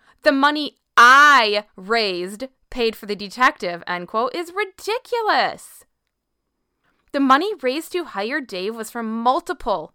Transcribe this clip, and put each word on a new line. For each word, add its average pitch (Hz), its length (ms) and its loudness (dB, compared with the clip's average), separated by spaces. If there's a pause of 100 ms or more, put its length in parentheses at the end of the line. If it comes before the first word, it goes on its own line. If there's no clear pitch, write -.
(220)
"The 302 100 2
money 285 460 0 (180)
I 240 680 6 (100)
raised 202 720 -4 (240)
paid 226 260 -4
for - 100 -18
the 202 100 -8
detective," 202 720 -4
end 180 220 -6
quote, 220 260 -4
is 349 200 -8
ridiculous. 403 1300 -4 (1300)
The 285 80 -4
money 277 360 2
raised 269 380 -6
to 359 120 -6
hire 233 340 -6
Dave 208 360 -8
was 220 160 -12
from 226 320 -8
multiple 247 720 -4